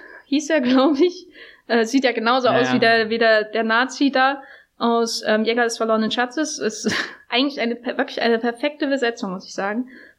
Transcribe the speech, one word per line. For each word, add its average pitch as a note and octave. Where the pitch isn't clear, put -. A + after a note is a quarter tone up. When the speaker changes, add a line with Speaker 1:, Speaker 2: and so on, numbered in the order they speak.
Speaker 1:
hieß C#4+
er, D#4
<laughs> -
glaub C4
ich, F4
äh, A#3
sieht C4
ja B3
genauso A#3+
Speaker 2:
Ja, B3
Speaker 1:
aus B3+
Speaker 2:
ja. B3+
Speaker 1:
wie -
der, A3+
wie A3+
der, A3
der A3
Nazi B3+
da C4+
aus, A#3
ähm, A3
Jäger A#3
des A#3
verlorenen A3
Schatzes. B3+
Ist -
<laughs> -
eigentlich C#4
eine A#3
per-, -
wirklich -
eine A#3
perfekte C#4
Besetzung, A#3
muss F#3+
ich -
sagen, G#3+